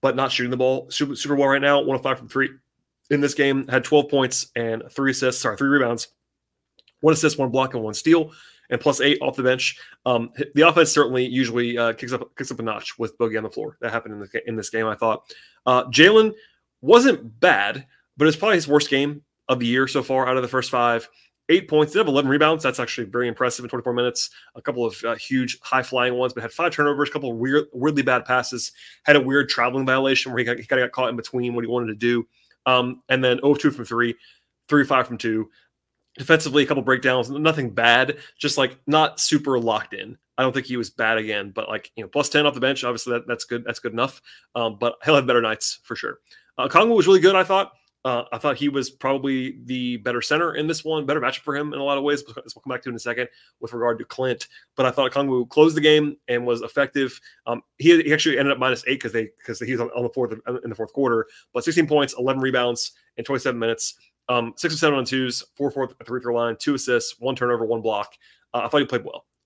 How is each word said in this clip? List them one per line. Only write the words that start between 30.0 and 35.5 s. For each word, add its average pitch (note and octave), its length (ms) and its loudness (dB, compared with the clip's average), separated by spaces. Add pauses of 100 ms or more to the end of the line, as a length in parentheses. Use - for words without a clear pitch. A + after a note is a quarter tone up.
where A2+ 60 -4
he B2 80 0
got, B2 140 -4
he B2 80 -16
kinda B2+ 160 2
got A#2+ 80 -4
caught B2+ 180 -2
in A#2+ 60 -6
between A#2+ 400 -4
what A#2+ 80 -2
he A2+ 40 -6
wanted A#2+ 200 -2
to G#2+ 80 -6
do. A#2+ 320 0 (400)
Um, B2+ 420 0
and C3 140 0
then B2+ 180 2
oh C#3+ 120 4
of C#3 60 0
two C#3+ 120 2
from A2 140 -10
three, A#2 280 -2 (540)
three D3 160 4
of C3+ 40 -2
five B2+ 200 2
from A#2+ 100 -10
two. A2 320 -2 (720)